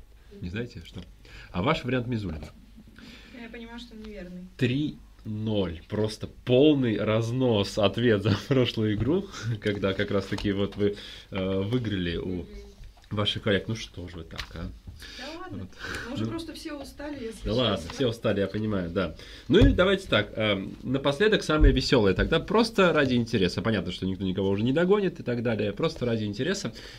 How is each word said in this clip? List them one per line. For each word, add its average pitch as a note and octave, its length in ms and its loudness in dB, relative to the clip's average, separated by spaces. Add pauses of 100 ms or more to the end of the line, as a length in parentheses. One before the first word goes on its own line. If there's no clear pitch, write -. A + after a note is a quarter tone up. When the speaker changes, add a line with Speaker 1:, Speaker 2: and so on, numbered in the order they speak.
(420)
Speaker 1:
Не F2 80 -8
знаете, A2+ 340 -8
что? - 160 -14 (500)
А F2+ 120 -4
ваш D#3 220 0
вариант B2 220 -2
Мизулина? F2 440 -6 (920)
Speaker 2:
Я A#3 80 -14
понимаю, A#3 300 -14
что A#3 160 -16
он G#3+ 80 -16
неверный. F#3 400 -14 (160)
Speaker 1:
Три C3 400 -2 (260)
ноль. G#2+ 640 -2
Просто - 380 -2
полный B2+ 720 4
разнос A2+ 800 2
ответ G#2 440 4
за G#2 200 4
<laughs> - 60 -6
прошлую A#2 460 2
игру, C3+ 300 0 (380)
когда G2 320 0
как G2+ 160 -2
раз-таки G2+ 420 0
вот G2 240 -2
вы, G2+ 200 2 (340)
э, F#2+ 320 0
выиграли G2+ 560 -2
у - 100 -6
Speaker 2:
Мгм. F2+ 180 -6 (640)
Speaker 1:
Ваших G#2 320 -2
коллег. G2+ 260 2
Ну A2+ 60 -2
что F#2 340 -10
ж E2 60 -16
вы E2 100 -12
так, - 200 -12 (100)
а? F2 160 -8 (460)
Speaker 2:
Да B3+ 80 -14 (160)
ладно, F4+ 200 -10
Speaker 1:
Вот. F#2+ 80 -10 (400)
Speaker 2:
мы B3 60 -10
уже A2 100 -4
Speaker 1:
Ну. A#2 60 -4
Speaker 2:
просто E4 240 -8
все D#4 180 -12
устали, C#4+ 540 -10
если G#3+ 220 -12
Speaker 1:
Да G2+ 60 -2
ладно, A2+ 220 0
Speaker 2:
честно. E2 180 -8
Speaker 1:
все C3+ 140 0
устали, A2 320 -2
я G2 80 0
понимаю, G#2 420 -2
да. E2+ 240 -2 (320)
Ну D3+ 180 6
и - 80 8
давайте F#3+ 360 2
так, G#2 280 2
эм, G2+ 460 0
напоследок D3 640 2
самое D#3 280 6
весёлое A#2+ 420 6
тогда. G#2 260 2
Просто G3 520 4
ради C#3 220 4
интереса. G#2+ 480 2
Понятно, F2+ 300 0
что - 140 -4
никто F#2+ 180 -2
никого F#2+ 260 2
уже G2+ 140 0
не B2+ 80 2
догонит F3+ 480 2
и - 20 -10
так A#2+ 220 -2
далее. G#2+ 280 0
Просто D#3 320 -2
ради A2+ 200 0
интереса. B2+ 480 -4 (260)